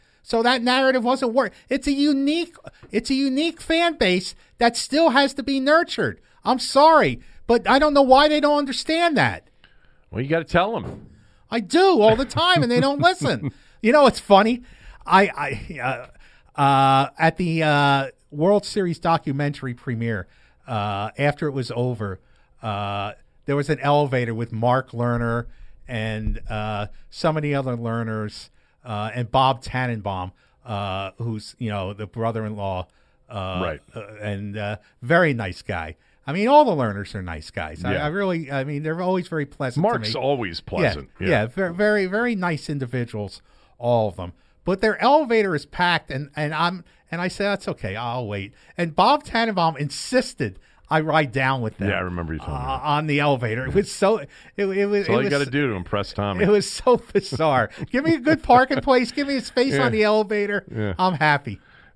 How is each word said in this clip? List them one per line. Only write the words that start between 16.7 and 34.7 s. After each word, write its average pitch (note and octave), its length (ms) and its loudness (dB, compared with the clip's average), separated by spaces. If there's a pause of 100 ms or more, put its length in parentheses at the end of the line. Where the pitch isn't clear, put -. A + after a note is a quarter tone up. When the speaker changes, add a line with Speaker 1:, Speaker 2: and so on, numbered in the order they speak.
Speaker 1:
at E3 180 2
the, E3 260 -2
uh, C#3+ 440 2 (240)
World F#3+ 360 2
Series F3+ 320 -4
documentary C#3+ 720 -2
premiere, A2+ 540 -6 (400)
uh, G#2 500 -4
after C#3+ 300 -2
it C#3+ 60 -4
was C3 220 -6
over, A2+ 440 -4 (440)
uh, G2+ 500 -6 (340)
there C#3 100 -2
was C#3+ 140 -2
an D3 100 0
elevator C3+ 540 0
with A2+ 180 -6
Mark B2 380 0
Lerner A#2+ 560 -2 (400)
and, A2 540 -4 (100)
uh, G#2+ 380 -4 (200)
some D#3 280 -2
of D3+ 80 -4
the D3 100 -2
other C3 220 -4
Lerners, A2+ 760 -6 (340)
uh, G#2+ 300 -6
and B2 160 -6
Bob C3 320 2
Tannenbaum, G2+ 720 -6 (320)
uh, G2 540 -6
who's, A2+ 400 -8
you A#2 120 -6
know, G2+ 220 -4
the G#2 140 -12
brother-in-law, G#2+ 800 -6 (420)
uh, F#2+ 340 -6
Speaker 2:
Right. D#2+ 180 -6 (140)
Speaker 1:
uh, G#2+ 260 -16
and, G2+ 380 -8
uh, G#2 180 -6 (260)